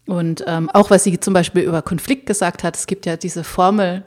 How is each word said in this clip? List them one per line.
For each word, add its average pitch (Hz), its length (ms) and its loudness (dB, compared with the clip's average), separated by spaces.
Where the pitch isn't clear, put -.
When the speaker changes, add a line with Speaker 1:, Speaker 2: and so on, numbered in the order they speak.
Speaker 1:
Ja. 196 80 -4
Speaker 2:
Und, 165 320 -2
ähm, 165 240 -2
auch 202 200 4
was 190 140 6
sie 175 160 2
zum 196 140 0
Beispiel 175 280 2
über 165 200 0
Konflikt 254 440 -4
gesagt 190 360 -2
hat, 170 140 -4
es - 100 -8
gibt - 180 -6
ja 165 120 -4
diese 170 280 -8
Formel, 190 640 0